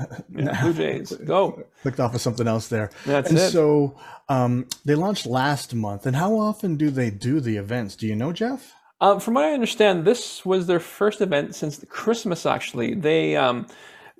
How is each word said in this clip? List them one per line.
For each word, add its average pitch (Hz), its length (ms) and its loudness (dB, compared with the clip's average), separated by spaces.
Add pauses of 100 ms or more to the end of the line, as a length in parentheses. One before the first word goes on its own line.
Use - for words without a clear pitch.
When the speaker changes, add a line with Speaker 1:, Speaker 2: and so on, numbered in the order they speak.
(340)
Speaker 1:
Yeah, - 240 -2
Speaker 2:
<laughs> - 40 0
Speaker 1:
Blue 165 100 2
Jays, 156 400 -4
go. 165 500 0 (200)
Speaker 2:
Clicked 135 180 -2
off 123 140 0
of 117 60 -4
something 117 260 0
else 110 220 0
there. 107 220 -2 (140)
Speaker 1:
That's 143 260 0
Speaker 2:
And 160 80 6
Speaker 1:
it. 180 120 4
Speaker 2:
so, 147 460 4 (320)
um, 123 380 2 (180)
they 147 100 2
launched 185 320 0
last 127 480 0
month. 104 320 -4
And 131 100 0
how 202 220 2
often 214 380 -2
do 151 140 2
they 127 200 0
do 120 300 -2
the 113 160 0
events? 104 400 -4
Do 110 100 -6
you 107 100 -2
know, 135 160 -2
Jeff? 240 400 -4 (280)
Speaker 1:
Uh, 190 180 6
from 226 160 -2
what 285 100 2
I 311 80 2
understand, 214 520 2
this - 420 0
was 185 200 0
their 175 140 2
first - 400 -2
event 185 340 0
since 151 240 -6
the - 80 -20
Christmas, 208 600 -2
actually. 117 480 -2
They, 156 420 2
um, 123 300 0 (540)